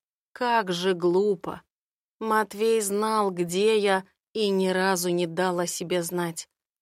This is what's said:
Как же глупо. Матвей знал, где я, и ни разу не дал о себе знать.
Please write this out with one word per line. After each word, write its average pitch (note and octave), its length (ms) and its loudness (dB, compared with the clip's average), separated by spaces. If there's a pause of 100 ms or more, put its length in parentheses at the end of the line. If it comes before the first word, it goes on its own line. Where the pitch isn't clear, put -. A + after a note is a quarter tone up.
(340)
Как A3+ 400 0
же F3+ 200 0
глупо. F3+ 680 0 (580)
Матвей A3 640 0
знал, G#3 500 0
где F3+ 460 2
я, G3 260 2 (300)
и G#3+ 160 0
ни F#3+ 180 2
разу F#3 420 0
не F3 160 0
дал F3 340 -2
о F3 80 -2
себе F3 360 -4
знать. E3+ 460 -6 (320)